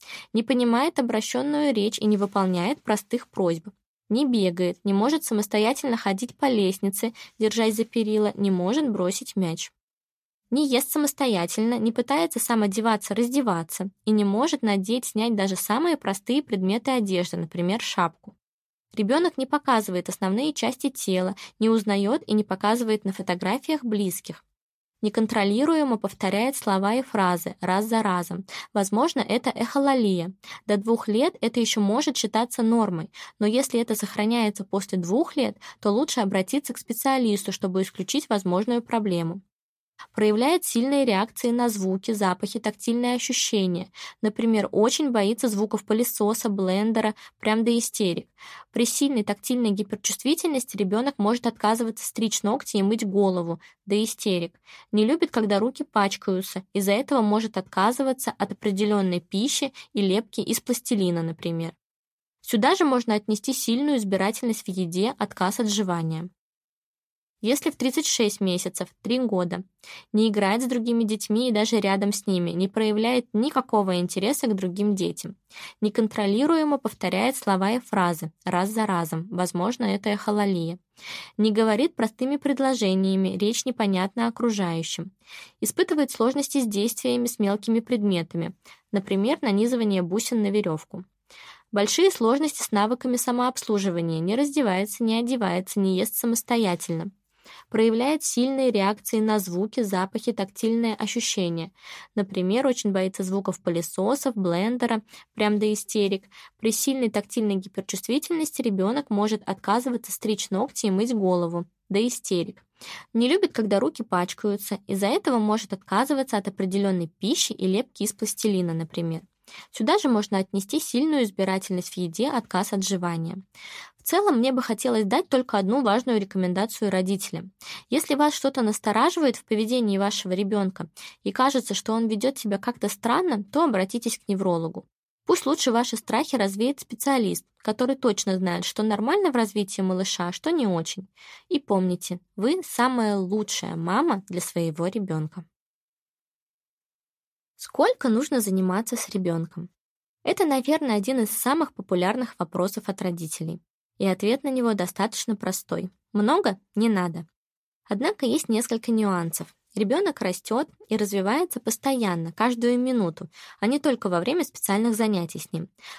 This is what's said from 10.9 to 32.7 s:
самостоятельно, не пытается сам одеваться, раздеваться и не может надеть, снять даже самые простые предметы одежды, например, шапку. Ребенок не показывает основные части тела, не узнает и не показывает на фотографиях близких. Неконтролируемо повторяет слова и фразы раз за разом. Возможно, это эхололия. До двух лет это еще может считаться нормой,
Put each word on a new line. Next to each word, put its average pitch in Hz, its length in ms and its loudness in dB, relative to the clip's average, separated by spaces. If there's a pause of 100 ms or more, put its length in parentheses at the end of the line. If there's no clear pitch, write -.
самостоятельно, 240 880 0
не 220 140 0
пытается 277 480 0
сам 226 240 2
одеваться, 214 500 0
раздеваться 208 760 0 (160)
и 214 60 2
не 214 120 4
может 226 380 2
надеть, 208 440 0
снять 226 300 0
даже 196 220 0
самые 294 400 0
простые 240 440 -2
предметы 214 500 0
одежды, 190 440 0
например, 175 460 -2
шапку. - 560 -2 (580)
Ребенок 311 420 2
не 262 80 -2
показывает 220 600 0
основные 208 460 -2
части 254 360 -4
тела, 185 460 -2 (240)
не 220 100 4
узнает 208 560 2
и - 80 -2
не 214 120 2
показывает 214 580 0
на 196 80 -2
фотографиях 190 720 -2
близких. 202 640 -4 (560)
Неконтролируемо 233 960 2
повторяет 208 580 -2
слова 196 400 0
и 262 80 0
фразы 180 560 0
раз 185 260 0
за 226 160 0
разом. 180 440 -2 (280)
Возможно, 220 460 2
это 233 320 0
эхололия. 226 840 2 (320)
До 208 120 2
двух 226 320 0
лет 254 320 2
это 233 180 0
еще 220 220 0
может 233 340 2
считаться 233 480 -2
нормой, 214 480 2 (260)